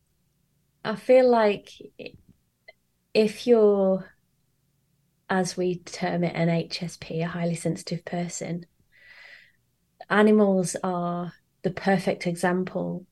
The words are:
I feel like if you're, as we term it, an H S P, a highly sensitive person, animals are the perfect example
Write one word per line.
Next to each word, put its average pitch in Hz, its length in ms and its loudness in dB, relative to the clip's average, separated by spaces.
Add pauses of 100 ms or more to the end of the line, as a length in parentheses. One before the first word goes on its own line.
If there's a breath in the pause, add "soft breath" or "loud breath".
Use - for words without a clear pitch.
(840)
I 214 100 -4
feel 254 340 6
like 214 400 2 (1400)
if 214 320 0
you're, 202 640 4 (1200)
as 185 280 -2
we 180 220 -2
term 175 440 -4
it, - 120 -2
an 165 140 0
H - 320 -2
S 170 180 -10
P, 165 220 -8
a 170 60 -4
highly 170 260 -4
sensitive 165 520 -6
person, 175 600 -8 (1400 loud breath)
animals 202 760 4
are 175 500 -4 (300)
the 175 80 -2
perfect 190 540 -2
example 180 880 -4